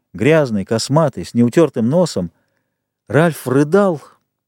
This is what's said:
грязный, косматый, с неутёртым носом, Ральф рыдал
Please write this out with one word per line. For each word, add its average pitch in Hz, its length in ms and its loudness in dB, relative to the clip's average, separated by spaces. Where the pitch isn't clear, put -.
грязный, 123 520 0
косматый, 127 600 -2
с - 100 -18
неутёртым 120 540 2
носом, 143 420 -2
Ральф 147 380 0
рыдал 151 540 0